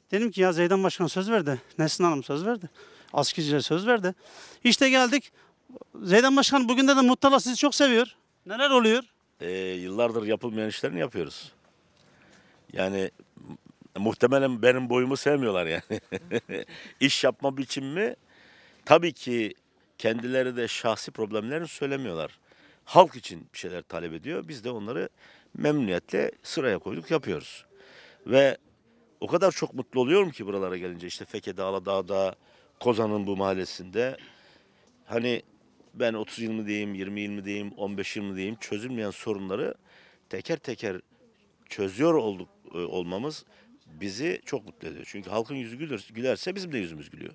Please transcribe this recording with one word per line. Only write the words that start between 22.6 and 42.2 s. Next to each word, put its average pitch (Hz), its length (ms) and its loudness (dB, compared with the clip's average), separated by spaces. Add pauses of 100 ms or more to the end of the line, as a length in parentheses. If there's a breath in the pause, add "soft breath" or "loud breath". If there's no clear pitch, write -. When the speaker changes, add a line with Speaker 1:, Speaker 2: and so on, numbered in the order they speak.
Speaker 2:
Halk 165 300 6
için 90 380 -14
bir - 40 -14
şeyler 87 240 -8
talep 85 320 -8
ediyor. 156 340 -8
Biz 139 160 -14
de 120 60 -6
onları 120 400 -6 (480 soft breath)
memnuniyetle 135 720 0 (120)
sıraya 120 360 -2
koyduk, 143 320 -8
yapıyoruz. 107 540 -4 (600 soft breath)
Ve 131 300 6 (600)
o - 80 -8
kadar 175 240 4
çok - 220 -4
mutlu 127 280 -4
oluyorum 170 300 2
ki 113 140 -12
buralara 95 320 -4
gelince, 87 300 -8
işte 92 180 -12
Feke 101 320 -10
Dağla 95 280 -4
Dağda, 95 500 -2 (440 soft breath)
Kozan'ın 107 480 0
bu 98 100 -2
mahallesinde. 95 800 -4 (880 soft breath)
Hani 117 360 -2 (520)
ben 117 200 0
otuz 110 260 -8
yıl 113 120 -4
mı 110 160 -6
diyeyim, 104 260 -4
yirmi 98 280 -6
yıl 104 100 -6
mı 101 140 -8
diyeyim, 101 320 -6
on 101 200 -6
beş - 200 -8
yıl 107 60 -6
mı 98 120 -8
diyeyim, 95 200 -6
çözülmeyen 110 560 -8
sorunları 101 600 -6 (560 soft breath)
teker 151 280 -6
teker 104 440 -8 (680)
çözüyor 110 440 0
olduk, 104 360 -2 (240)